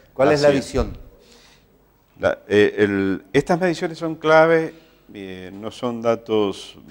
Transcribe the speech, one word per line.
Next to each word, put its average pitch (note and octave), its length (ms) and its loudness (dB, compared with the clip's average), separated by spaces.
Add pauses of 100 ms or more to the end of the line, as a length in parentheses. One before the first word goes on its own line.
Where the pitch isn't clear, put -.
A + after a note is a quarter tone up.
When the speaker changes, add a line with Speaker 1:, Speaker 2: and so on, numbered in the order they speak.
(140)
Speaker 1:
¿Cuál C#3 160 2
es D3 100 2
la D3 100 6
Speaker 2:
Así C#3 80 2
es. B2 60 -6
Speaker 1:
visión? A#2 320 -4 (1200)
Speaker 2:
La, F2 260 -2
eh, G#2 320 4
el, G2 540 0
estas D#3+ 280 0
mediciones E3+ 380 -4
son D#3+ 160 -8
clave, D#3+ 600 2 (380)
eh, F#2+ 400 -14
no G2+ 200 -12
son A#2 300 -8
datos A2 760 -2 (120)